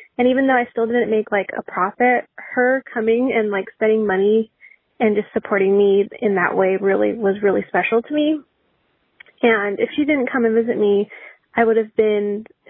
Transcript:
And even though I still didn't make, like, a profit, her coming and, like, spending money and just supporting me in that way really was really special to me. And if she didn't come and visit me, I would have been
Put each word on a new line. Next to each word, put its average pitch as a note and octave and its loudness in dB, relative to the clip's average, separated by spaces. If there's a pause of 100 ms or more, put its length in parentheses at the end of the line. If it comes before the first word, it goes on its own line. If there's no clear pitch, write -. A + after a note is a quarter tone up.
(200)
And B3 2
even C4+ 2
though C4 2
I A#3+ 0
still A3+ -2
didn't A#3 -2
make, G#3+ -2
like, G3+ -2
a - -8
profit, A#3+ 0 (280)
her B3+ 0 (100)
coming A#3 0
and, G#3+ 0
like, G3 -4
spending A3 0
money G#3 0 (480)
and G#3+ 2
just G#3 -2
supporting G3 0
me G3+ 4 (140)
in G3+ 0
that F3 0
way F#3+ 2
really G3 0
was G3+ -2
really G3+ 0
special A3+ -2
to D4 -10
me. D4+ 0 (1040)
And G#3 0
if A#3 0
she D4 0
didn't C#4 0
come A#3+ 0
and A3 0
visit A#3 0
me, G3+ 2 (460)
I A#3 2
would A3 2
have A3 -2
been G#3 0 (240)